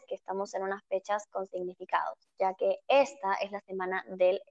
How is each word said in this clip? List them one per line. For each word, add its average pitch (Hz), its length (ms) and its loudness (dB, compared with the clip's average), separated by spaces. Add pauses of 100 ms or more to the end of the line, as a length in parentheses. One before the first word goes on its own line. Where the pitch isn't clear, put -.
que 196 80 -6
estamos 196 380 -6
en 185 80 -4
unas 196 240 -4
fechas 202 460 -2
con 190 160 -4
significados, 180 680 -4 (200)
ya 190 160 2
que 190 240 0 (100)
esta 247 540 4
es 202 100 -4
la 202 100 -6
Semana 185 460 -4
del 185 440 4